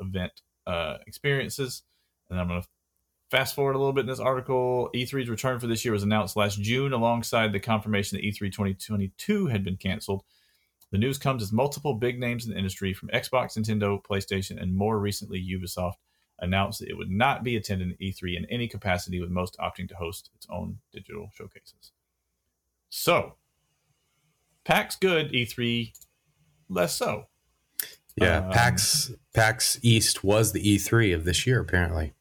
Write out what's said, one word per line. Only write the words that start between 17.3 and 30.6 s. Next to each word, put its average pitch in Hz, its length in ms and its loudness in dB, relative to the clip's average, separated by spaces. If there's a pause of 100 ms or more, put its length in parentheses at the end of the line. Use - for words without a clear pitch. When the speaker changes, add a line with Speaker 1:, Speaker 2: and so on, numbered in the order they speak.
Speaker 1:
be 123 120 0
attending 92 440 -2
E 95 100 -4
three 90 260 -6
in 87 100 -4
any 120 200 -4
capacity, 90 540 -2
with 87 100 -4
most 90 280 -2
opting 87 300 -6
to 90 60 -14
host 85 400 -10
its - 160 -20
own 90 280 -8 (140)
digital - 400 -14
showcases. - 600 -20 (960)
So, - 460 0 (1300)
pax 175 300 2
good, 160 380 2
E 123 120 2
three 117 480 -2 (720)
less 180 260 2
so. - 340 -4 (880)
Speaker 2:
Yeah, 87 220 6
Speaker 1:
Um, 92 120 -2
Speaker 2:
pax, 117 640 2 (220)
pax 110 480 4
East 113 420 4
was 104 280 4
the 95 160 0